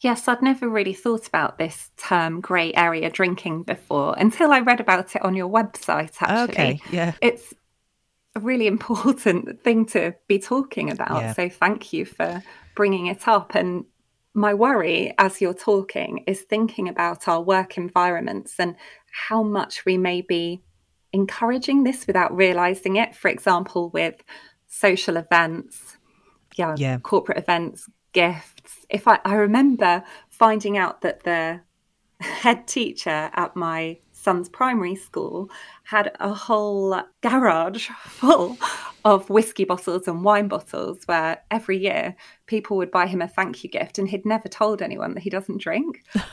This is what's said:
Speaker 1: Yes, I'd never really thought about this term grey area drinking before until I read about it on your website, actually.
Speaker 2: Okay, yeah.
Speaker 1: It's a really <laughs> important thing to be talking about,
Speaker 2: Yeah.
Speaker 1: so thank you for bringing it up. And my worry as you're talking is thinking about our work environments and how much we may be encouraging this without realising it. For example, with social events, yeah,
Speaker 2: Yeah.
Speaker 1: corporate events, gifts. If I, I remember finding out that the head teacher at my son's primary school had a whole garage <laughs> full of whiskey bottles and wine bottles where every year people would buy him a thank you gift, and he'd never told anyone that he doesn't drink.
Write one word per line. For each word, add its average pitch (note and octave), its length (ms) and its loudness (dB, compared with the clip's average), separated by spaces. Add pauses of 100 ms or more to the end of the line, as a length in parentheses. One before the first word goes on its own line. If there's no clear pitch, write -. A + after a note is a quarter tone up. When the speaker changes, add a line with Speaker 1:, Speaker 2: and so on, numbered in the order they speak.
Speaker 1:
Yes, A#3+ 260 0
I'd B3 160 2
never C4 260 2
really G3+ 240 0
thought A3 340 -2
about - 300 0
this - 400 -6
term E3 420 0
grey F3 340 0
area E3 360 2
drinking F3 540 -2
before - 540 -2
until D4 340 4
I C4+ 80 6
read A#3+ 200 4
about F#3 360 0
it - 80 -2
on F#3+ 120 0
your F#3 140 -2
website, F#3+ 720 -2
actually. A3+ 320 2
Speaker 2:
Okay, C#3+ 280 0 (100)
yeah. E3+ 300 0
Speaker 1:
It's A#3+ 320 0 (840)
a A3 40 -8
really A#3 280 0
<laughs> G3+ 80 2
important A3+ 880 0
thing A3+ 240 4
to E3+ 260 -2 (140)
be G3+ 120 2
talking C4+ 520 -4
about, - 300 -4
Speaker 2:
Yeah. A2+ 120 -4
Speaker 1:
so F3+ 160 -4
thank - 440 -2
you F3 120 -4
for E3+ 360 -6 (340)
bringing G3 320 0
it G3 200 -6
up. G#3+ 280 2
And F3+ 300 -2 (480)
my G#3 200 2
worry G3+ 640 2
as F#3+ 240 2
you're F3+ 120 2
talking F#3+ 760 -4
is F#3+ 160 -4
thinking G#3+ 440 -2
about E3+ 400 -2
our E3+ 140 2
work F#3 360 0
environments F3+ 800 -2
and F3 160 -2 (360)
how A3 320 -2
much G#3 420 -4
we F#3 120 2
may F3+ 240 0
be F3 400 -4 (500)
encouraging B3 720 0
this B3+ 240 -2
without F#3 260 2
realising F#3 600 2
it. A3 200 0
For - 140 -2
example, F3 600 0
with E3 340 -4 (440)
social F#3+ 500 0
events, E3 800 0 (580)
yeah, E3 220 -2
Speaker 2:
Yeah. C3 220 -2
Speaker 1:
corporate - 400 -2
events, E3+ 500 -2 (240)
gifts. - 760 -2
If G3+ 180 -2
I, - 180 6
I G3+ 100 0
remember G#3+ 680 4 (260)
finding G#3+ 480 2
out F3+ 240 -2
that - 220 -4
the E3+ 380 -2 (580)
head - 480 0
teacher D#3 640 -4
at - 220 -2
my E3 420 -4 (140)
son's F3+ 380 -2
primary A3 460 -2
school F#3 540 -8 (340)
had G#3 360 0
a G3+ 140 -4
whole G3+ 640 0 (220)
garage A3 640 2 (100)
<laughs> - 80 -20
full - 520 2 (480)
of G3 240 4
whiskey A3 340 2
bottles F3+ 440 -4
and F3 180 -4
wine G#3 240 4
bottles - 560 -8
where E3 360 -2 (100)
every G#3 260 -4
year F#3 380 -4 (320)
people G#3+ 300 -4
would F3+ 140 -4
buy F3+ 160 2
him F3+ 140 -2
a E3+ 60 -4
thank - 360 -4
you - 60 -16
gift, - 280 -6
and G3 120 -2
he'd G3 160 -6
never A3 240 -2
told G#3+ 320 -2
anyone - 320 -6
that F#3+ 80 -10
he F#3+ 80 -8
doesn't F#3+ 320 -6
drink. B3+ 420 -6 (300)